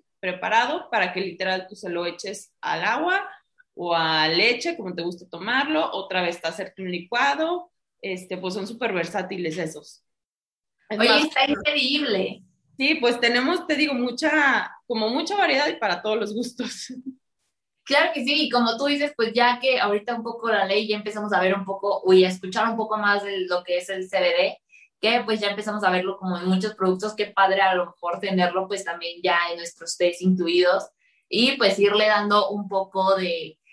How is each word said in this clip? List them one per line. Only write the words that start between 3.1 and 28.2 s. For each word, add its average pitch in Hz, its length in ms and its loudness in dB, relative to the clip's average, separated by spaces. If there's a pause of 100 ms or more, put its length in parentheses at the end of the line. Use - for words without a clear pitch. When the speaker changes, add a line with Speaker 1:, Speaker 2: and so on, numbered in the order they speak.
Speaker 1:
o 175 220 -2
a 160 340 2
leche, 240 480 2
como 185 180 -8
te 175 60 -6
guste 175 240 -8
tomarlo, 269 680 -2
otra 185 280 -4
vez 170 240 -2
hacerte 170 380 -8
un 185 80 -6
licuado, 285 800 -2 (320)
este, 185 340 -8
pues, 185 160 -6
son 196 140 -6
súper 226 260 -4
versátiles 180 640 -4
esos. 156 480 -10 (840)
Es 214 80 -6
Speaker 2:
Oye, 233 100 4
Speaker 1:
más, 254 160 6
Speaker 2:
está 285 260 0
increíble. 277 920 -2 (340)
Speaker 1:
Sí, 294 200 2
pues, 247 240 2
tenemos, 254 460 0
te 302 100 0
digo, 285 180 0
mucha, 254 760 0 (160)
como 220 220 -2
mucha 330 280 -2
variedad 302 320 2
y 339 80 -4
para 185 260 -2
todos 220 160 0
los 208 160 -4
gustos. - 640 -8
<laughs> 254 60 -18 (800)
Speaker 2:
Claro 320 320 2
que 294 80 -4
sí, 294 220 0
y 233 60 -4
como 233 260 2
tú 269 80 -2
dices, 285 320 0
pues, 220 160 0
ya 240 260 4
que 254 220 2
ahorita 208 340 0
un 240 80 -6
poco 226 260 -6
la 208 160 2
ley, 196 220 0
ya 214 100 0
empezamos 208 360 -6
a 190 80 2
ver 190 140 4
un 190 100 -4
poco, 196 400 -2
o 185 80 6
a 185 160 10
escuchar 196 400 -2
un 226 80 -2
poco 214 220 -2
más 202 260 2
de 196 240 -4
lo 180 160 -2
que 175 140 -2
es 180 100 -6
el 185 200 -6
C 185 120 0
B 180 60 4
D, 180 320 2 (420)
que, 233 240 2
pues, 214 160 0
ya 202 80 0
empezamos 208 340 -4
a 185 80 4
verlo 185 260 -2
como 185 220 -4
en 180 80 -4
muchos 185 300 0
productos, 190 400 0
qué 208 100 -2
padre 196 360 4
a 190 120 4
lo 180 120 0
mejor - 340 -6